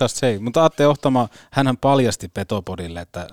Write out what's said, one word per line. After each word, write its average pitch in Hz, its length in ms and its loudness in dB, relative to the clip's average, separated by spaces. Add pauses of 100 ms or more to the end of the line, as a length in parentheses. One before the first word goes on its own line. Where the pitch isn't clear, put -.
just 127 160 0
saying. 110 280 -2
Mutta 160 200 2
Atte 147 220 2
Ohtama, 135 420 2 (240)
hänhän 131 240 0
paljasti 131 520 0
Petopodille, 90 720 -8
että, 87 320 -14